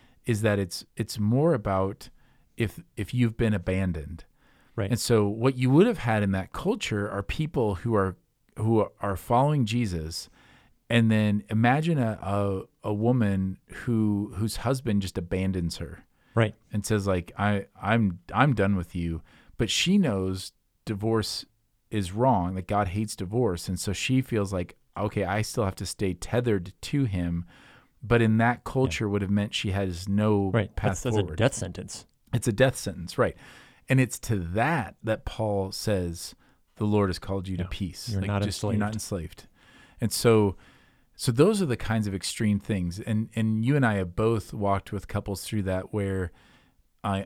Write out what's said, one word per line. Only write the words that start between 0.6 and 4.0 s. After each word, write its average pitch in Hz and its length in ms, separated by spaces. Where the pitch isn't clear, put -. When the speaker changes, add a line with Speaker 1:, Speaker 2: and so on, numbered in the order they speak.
Speaker 1:
it's - 240
more 131 340
about 98 560
if, - 240
if - 180
you've 120 220
been 113 180
abandoned. 85 720